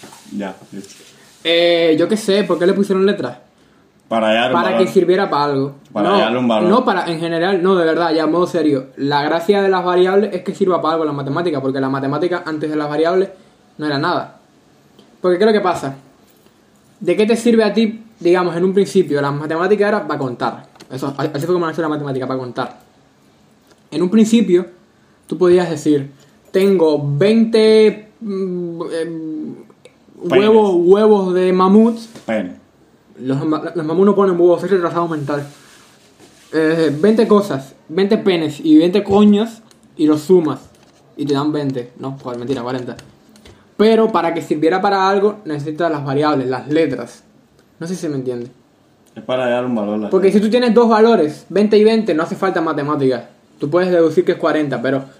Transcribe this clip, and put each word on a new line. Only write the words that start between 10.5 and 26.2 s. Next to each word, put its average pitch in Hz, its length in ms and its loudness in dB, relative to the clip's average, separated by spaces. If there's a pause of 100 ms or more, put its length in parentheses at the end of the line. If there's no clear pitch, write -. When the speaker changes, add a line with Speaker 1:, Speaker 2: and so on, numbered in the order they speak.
Speaker 2:
sirva 180 260 0
para 156 120 -2
algo 160 120 -2
la 147 80 -4
matemática, 143 480 -4
porque 135 200 -4
la 135 80 -4
matemática 151 560 -4
antes 156 240 -6
de 156 60 -6
las 151 140 -4
variables 175 400 0 (480)
no 151 80 -8
era 143 140 -2
nada. 156 400 -4 (840)
Porque, 180 160 2
¿qué 196 60 2
es 220 40 4
lo 226 60 4
que 208 80 2
pasa? 156 340 -4 (1040)
¿De 175 180 -2
qué 214 80 2
te 226 100 2
sirve 226 280 2
a 208 100 0
ti, 220 280 -2 (180)
digamos, 175 360 2
en 170 80 0
un 190 100 0
principio? 185 480 2
La 143 100 -2
matemática 170 560 0
era 208 200 -2
para 147 120 -4
contar. 120 460 -6 (240)
Eso, 135 280 -8
así 147 280 -4
fue 180 100 -2
como 170 100 -2
nació 156 160 -6
la 160 80 -4
matemática, 139 380 -6
para 131 120 -6
contar. 123 400 -10 (1120)
En 151 100 -4
un 180 80 0
principio, 208 560 2 (640)
tú 160 100 -8
podías 180 320 2
decir, 143 420 -2 (400)